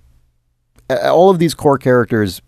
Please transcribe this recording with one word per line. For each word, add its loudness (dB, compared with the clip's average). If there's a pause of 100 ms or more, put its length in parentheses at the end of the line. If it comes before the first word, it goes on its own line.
(880)
uh, -4
all 4
of 0
these 0
core 0
characters, -2